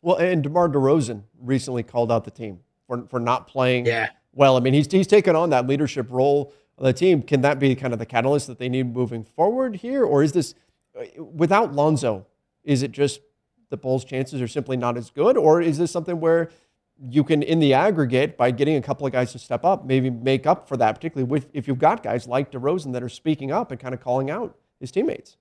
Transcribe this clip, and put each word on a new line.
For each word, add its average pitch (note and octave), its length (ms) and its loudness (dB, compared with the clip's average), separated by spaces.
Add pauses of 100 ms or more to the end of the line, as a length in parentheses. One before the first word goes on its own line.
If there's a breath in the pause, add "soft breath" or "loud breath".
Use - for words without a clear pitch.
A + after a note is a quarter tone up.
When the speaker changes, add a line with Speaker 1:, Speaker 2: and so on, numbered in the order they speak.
Speaker 1:
Well, F3 160 2
and E3+ 260 0
DeMar E3 240 0
DeRozan C3+ 560 0 (160)
recently B2 440 -4
called A#2 280 -2
out A2+ 140 0
the G#2 60 -16
team G2+ 280 -14 (280)
for, A#2+ 200 -8
for B2+ 140 -6
not A#2+ 260 -2
playing B2+ 380 0
Speaker 2:
Yeah. A#2 240 -2 (240)
Speaker 1:
well. C3+ 240 4
I - 20 4
mean, C3 140 2
he's, D3 180 2
he's F#3+ 160 2
taken G3 300 4
on E3+ 140 2
that B2 140 2
leadership C#3 440 -2
role C#3+ 420 0 (280 soft breath)
on C3 60 -4
the C3 80 4
team. E3+ 280 2
Can C3+ 200 0
that C#3+ 180 2
be C3+ 160 2
kind C3 180 -6
of A2 60 -6
the A2+ 80 -8
catalyst C3 400 0
that A#2+ 100 -18
they B2 120 -6
need B2 260 -2
moving A#2+ 300 -4
forward A#3 500 -2
here? B3 300 -2
Or C#3+ 180 4
is D3+ 80 2
this, E3 240 -2 (420)
uh, - 240 -16
without E3 520 0
Lonzo, C3+ 520 0 (380)
is C#3 180 0
it C3 120 -6
just C#3 260 -2 (500)
the A2+ 60 -8
Bulls' C3 300 -4
chances C3 360 -6
are A#2+ 60 -4
simply C3 300 -6
not A#2+ 200 -2
as A#2 140 -12
good? G3+ 260 2
Or D#3+ 240 6
is D#3+ 160 0
this E3 140 -2
something E3+ 300 -6
where E3 280 2 (480 soft breath)
you C3+ 280 0
can, D3+ 180 2
in E3 160 2
the C#3+ 140 6
aggregate, D3 640 2
by B2 140 2
getting C#3 260 0
a B2+ 40 0
couple C#3 240 -6
of C3 60 -2
guys B2+ 220 -2
to B2 60 -14
step - 260 -6
up, E3+ 200 2
maybe C3 240 0
make C3 380 -2
up F#3 220 0
for C#3 80 -6
that, A2+ 180 2
particularly C3+ 340 -6
with, C#3 240 -2
if C#3 140 -8
you've C3+ 120 -2
got F3+ 220 2
guys A2+ 260 -4
like C3 240 -2
DeRozan C#3 420 -4
that B2 100 -6
are B2 60 -8
speaking C#3 420 -4
up G#3+ 200 -4
and B2+ 80 -12
kinda B2+ 180 -10
calling C3+ 340 -2
out G#3 260 -10 (220)
his C3 100 -12
teammates? - 520 -4